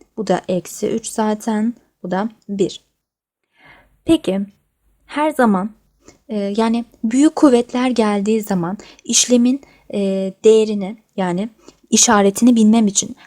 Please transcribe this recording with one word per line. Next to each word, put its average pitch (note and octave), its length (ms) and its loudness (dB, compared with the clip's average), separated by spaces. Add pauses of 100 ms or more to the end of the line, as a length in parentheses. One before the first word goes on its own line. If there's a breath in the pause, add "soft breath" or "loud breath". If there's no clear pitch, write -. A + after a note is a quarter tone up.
(180)
bu G#3 100 -6
da F3+ 200 0
eksi F#3 400 -6
üç A3+ 200 -6
zaten. G#3+ 640 -4 (300)
Bu F#3 80 -10
da G3 180 -4 (200)
bir. F#3+ 320 -4 (1200 soft breath)
Peki G3+ 400 0 (640)
her D4+ 220 -2
zaman, A3 380 0 (600 soft breath)
e, G3+ 280 -6
yani A3+ 280 0 (180)
büyük C4+ 320 2
kuvvetler B3 540 2
geldiği G#3+ 520 0
zaman F#3+ 360 -4 (260 loud breath)
işlemin, B3 580 0 (320 soft breath)
e, G#3 60 -4 (440)
değerini, A3 540 2 (180)
yani F#3 340 -4 (400 soft breath)
işaretini A3 640 4
bilmem A3 320 4
için - 280 -8 (120)